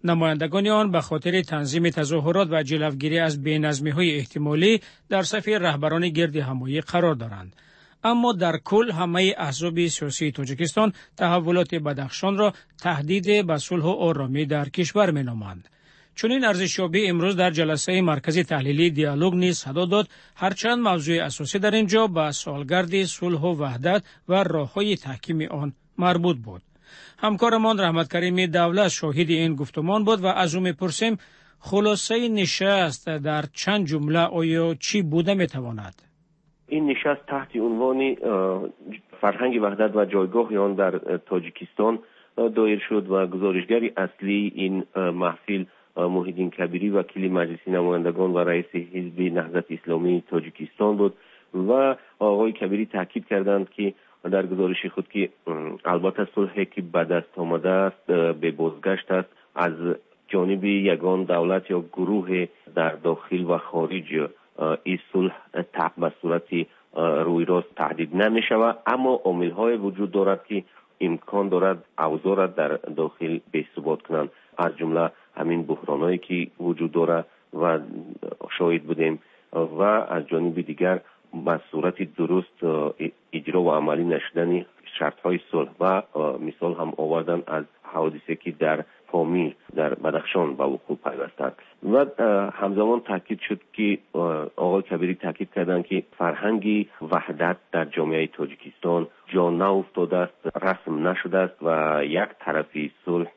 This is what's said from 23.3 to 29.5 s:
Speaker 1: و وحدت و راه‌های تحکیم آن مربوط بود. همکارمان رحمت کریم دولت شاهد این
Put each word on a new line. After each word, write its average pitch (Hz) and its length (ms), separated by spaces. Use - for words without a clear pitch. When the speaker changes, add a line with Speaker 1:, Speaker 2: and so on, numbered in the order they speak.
Speaker 1:
و 160 220
وحدت 143 400
و 190 140
راه‌های 180 520
تحکیم 147 460
آن 143 220
مربوط 175 480
بود. 92 160
همکارمان 220 600
رحمت 165 320
کریم 180 340
دولت 175 420
شاهد 156 420
این 165 260